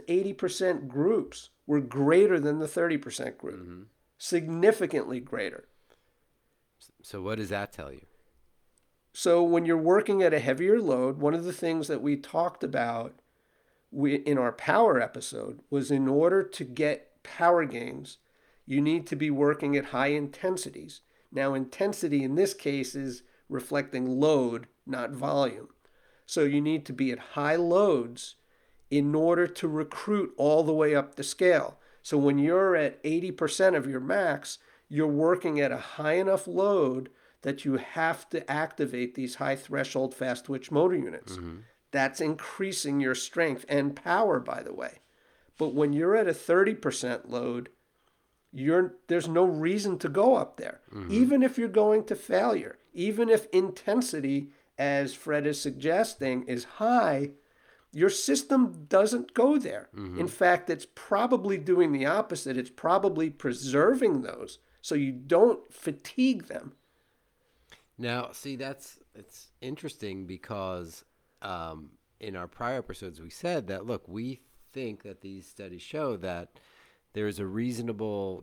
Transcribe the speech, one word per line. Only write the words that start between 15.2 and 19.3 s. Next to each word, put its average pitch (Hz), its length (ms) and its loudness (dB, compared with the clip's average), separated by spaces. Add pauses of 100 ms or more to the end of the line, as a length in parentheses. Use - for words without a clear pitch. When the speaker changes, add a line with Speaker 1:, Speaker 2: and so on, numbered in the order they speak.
Speaker 1:
was 139 200 -2
in 135 180 2
order 170 340 4
to 175 220 -10
get 147 580 -4
power 170 420 2
gains, 123 540 -10 (480)
you 139 140 0
need 165 260 0
to - 100 -6
be 151 140 -2